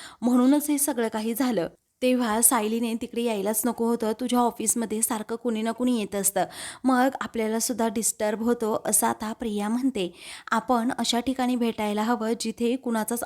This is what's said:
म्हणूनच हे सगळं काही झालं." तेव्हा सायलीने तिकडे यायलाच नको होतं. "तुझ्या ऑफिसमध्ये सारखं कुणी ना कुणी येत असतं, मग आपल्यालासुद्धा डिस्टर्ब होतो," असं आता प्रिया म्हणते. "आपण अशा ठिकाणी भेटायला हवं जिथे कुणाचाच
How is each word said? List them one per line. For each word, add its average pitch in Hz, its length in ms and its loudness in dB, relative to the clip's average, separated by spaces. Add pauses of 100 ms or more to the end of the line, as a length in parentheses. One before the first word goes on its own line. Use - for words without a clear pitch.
(220)
म्हणूनच 254 480 4
हे 294 80 2
सगळं 240 300 0
काही 220 260 -2
झालं." 226 340 0 (340)
तेव्हा 247 400 2
सायलीने 226 520 2
तिकडे 233 280 -6
यायलाच 220 440 0
नको 233 200 0
होतं. 233 340 0
"तुझ्या 247 200 0
ऑफिसमध्ये 226 640 0
सारखं 220 340 -4
कुणी 226 260 -2
ना 226 100 -2
कुणी 247 280 0
येत 208 160 -4
असतं, 196 300 0 (380)
मग 254 260 4 (120)
आपल्यालासुद्धा 226 680 -2
डिस्टर्ब 214 560 -2
होतो," 226 420 0
असं 220 220 2
आता 226 260 -4
प्रिया 208 360 -4
म्हणते. 233 440 -2 (380)
"आपण 233 460 2
अशा 233 220 0
ठिकाणी 254 360 0
भेटायला 214 480 0
हवं 220 360 0
जिथे 233 360 -2
कुणाचाच 233 500 -2